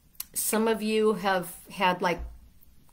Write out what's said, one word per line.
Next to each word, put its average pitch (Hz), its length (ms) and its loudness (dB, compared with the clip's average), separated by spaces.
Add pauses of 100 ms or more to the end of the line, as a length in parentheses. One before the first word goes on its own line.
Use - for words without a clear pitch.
(320)
some 220 340 0
of 214 160 0
you 214 320 2
have 185 400 -2 (160)
had, 190 300 2
like, 175 200 0 (720)